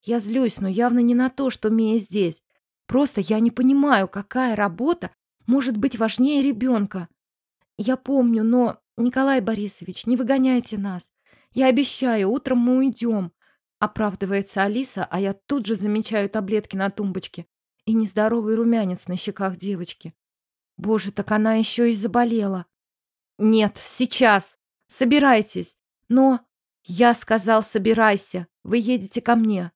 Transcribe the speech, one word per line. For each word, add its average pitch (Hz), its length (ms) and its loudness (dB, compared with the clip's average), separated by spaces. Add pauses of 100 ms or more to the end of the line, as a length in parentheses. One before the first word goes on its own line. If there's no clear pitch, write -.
Я 233 180 -2
злюсь, 226 380 -2
но 190 100 -4
явно 240 320 2
не 240 140 4
на 254 160 2
то, 262 200 -4
что - 200 -4
Мия 226 280 2
здесь. 190 440 -4 (440)
Просто 262 340 0
я 208 200 0
не 233 100 4
понимаю, 262 580 2
какая 233 480 -4
работа 208 540 -2 (360)
может 247 300 0
быть 214 220 -2
важнее 254 440 2
ребенка. 214 680 -2 (720)
"Я 233 180 0
помню, 247 460 2
но, 233 380 2 (160)
Николай 262 440 0
Борисович, 202 680 -6
не 240 100 0
выгоняйте 254 600 0
нас. 196 360 -8 (400)
Я 262 160 2
обещаю, 240 600 0
утром 262 280 -2
мы 247 200 2
уйдем", 226 540 -2 (460)
оправдывается 196 840 -2
Алиса, 208 400 -4
а 185 160 -6
я 196 120 -2
тут 254 340 -6
же 214 100 -2
замечаю 208 520 -2
таблетки 208 480 -4
на 196 140 -2
тумбочке 185 560 -8 (380)
и 220 100 0
нездоровый 220 640 0
румянец 226 500 0
на 180 100 -6
щеках 190 400 -6
девочки. 180 560 -10 (640)
Боже, 196 360 -2
так 202 180 -6
она 214 240 2
еще 226 300 0
и 233 80 4
заболела. 208 720 -2 (720)
"Нет, 220 440 2
сейчас! - 760 0 (300)
Собирайтесь! 247 880 2 (300)
Но..." 262 320 4 (420)
"Я 233 320 2
сказал, 220 480 0
собирайся! 214 840 0 (160)
Вы 233 140 0
едете 226 420 -2
ко 240 160 2
мне!" 208 400 0